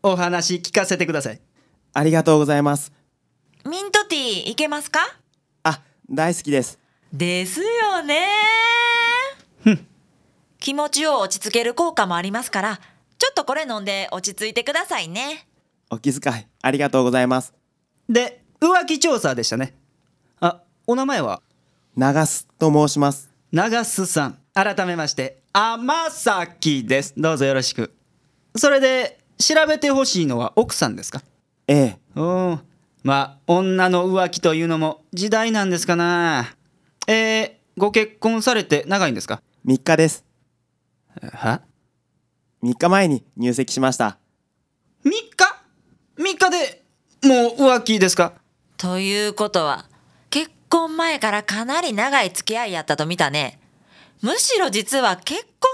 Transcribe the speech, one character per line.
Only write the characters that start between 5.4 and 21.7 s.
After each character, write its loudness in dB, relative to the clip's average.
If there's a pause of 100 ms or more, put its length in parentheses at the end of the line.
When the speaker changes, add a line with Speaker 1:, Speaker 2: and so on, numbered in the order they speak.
Speaker 2:
あ、 -2 (300)
大 -2
好 -10
き -6
で 2
す。 -10 (320)
Speaker 3:
で -4
す -6
よ -2
ね。 -2 (1300)
Speaker 1:
ふ 6
ん。 -2 (760)
Speaker 3:
気 -4
持 -2
ち -2
を 2
落 -4
ち -6
着 -6
け 0
る -4
効 -2
果 0
も -2
あ -4
り -6
ま -6
す -8
か -4
ら、 -6 (380)
ち 2
ょ 0
っ -12
と -2
こ -2
れ -4
飲 -6
ん -12
で -4
落 -8
ち -10
着 -4
い -10
て -2
く -4
だ -2
さ -4
い -8
ね。 -8 (440)
Speaker 2:
お -8
気 -4
遣 -6
い -12 (160)
あ 0
り -2
が -2
と 2
う 2
ご 2
ざ 0
い 2
ま 0
す。 -14 (560)
Speaker 1:
で、 0 (180)
浮 4
気 -2
調 2
査 0
で -6
し -2
た -4
ね。 -4 (680)
あ、 -2 (240)
お 2
名 -2
前 -2
は？ -4 (540)